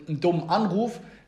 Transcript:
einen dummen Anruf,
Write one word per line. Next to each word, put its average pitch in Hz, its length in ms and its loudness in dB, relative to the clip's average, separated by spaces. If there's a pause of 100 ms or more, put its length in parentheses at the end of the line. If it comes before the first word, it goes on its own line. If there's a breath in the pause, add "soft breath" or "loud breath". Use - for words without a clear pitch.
einen 147 120 -4
dummen 165 300 2
Anruf, 208 500 0 (280 loud breath)